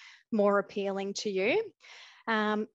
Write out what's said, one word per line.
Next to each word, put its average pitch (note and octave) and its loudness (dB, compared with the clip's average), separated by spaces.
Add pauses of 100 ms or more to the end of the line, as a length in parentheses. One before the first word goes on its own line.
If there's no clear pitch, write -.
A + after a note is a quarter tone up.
(300)
more G3+ 4
appealing G3 -4
to - -4
you?" C#4 0 (560)
Um, G#3+ 0